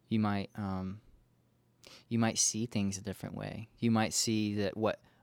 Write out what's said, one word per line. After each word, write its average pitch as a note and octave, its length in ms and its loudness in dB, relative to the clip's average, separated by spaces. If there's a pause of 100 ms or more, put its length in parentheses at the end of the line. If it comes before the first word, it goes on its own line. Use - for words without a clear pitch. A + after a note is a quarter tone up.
you A2+ 120 2
might, G2+ 360 0
um, F#2+ 440 -4 (1080)
you A#2 100 0
might A2+ 200 2
see A2 280 0
things G2 320 0
a G2 40 -12
different G2 320 -8
way. G2+ 340 -8 (100)
You A#2 120 2
might A2 220 4
see G#2+ 440 2
that G2+ 200 0
what G#2+ 240 2 (220)